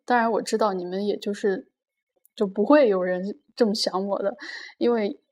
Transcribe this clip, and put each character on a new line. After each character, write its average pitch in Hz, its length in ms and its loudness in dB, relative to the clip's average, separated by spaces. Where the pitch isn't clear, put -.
当 247 140 2
然 233 160 2
我 190 80 0
知 - 160 -4
道 214 160 2
你 180 100 -6
们 185 220 -4
也 202 120 0
就 202 160 -6
是， 196 360 -4
就 214 100 -2
不 196 200 -2
会 285 240 8
有 190 120 2
人 180 380 -4
这 240 100 4
么 208 80 0
想 196 320 -2
我 196 160 -4
的， 202 140 -2
因 240 140 2
为 220 300 -2